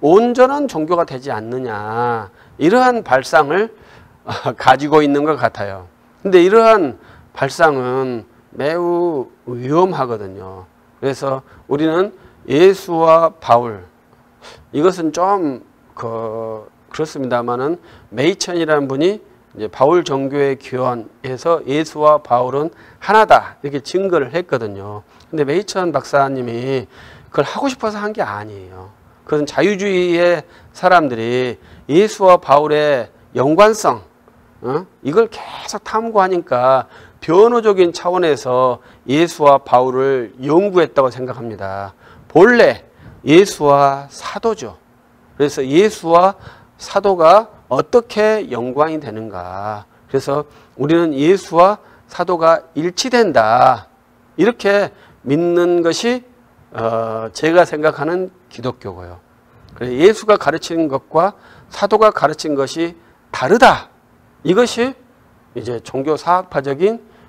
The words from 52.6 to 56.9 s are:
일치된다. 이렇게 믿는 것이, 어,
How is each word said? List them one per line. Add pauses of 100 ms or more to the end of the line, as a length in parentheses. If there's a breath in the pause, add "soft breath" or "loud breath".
일치된다. (480)
이렇게 (300 soft breath)
믿는
것이, (480)
어,